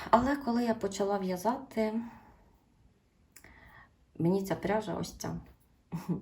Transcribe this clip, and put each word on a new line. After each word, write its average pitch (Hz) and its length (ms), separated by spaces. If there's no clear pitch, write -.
але 254 260
коли 240 280
я 226 100
почала 196 440
в'язати, 214 800
мені 190 260
ця 175 120
пряжа 208 380
ось - 180
ця, 165 240
<laughs> 165 300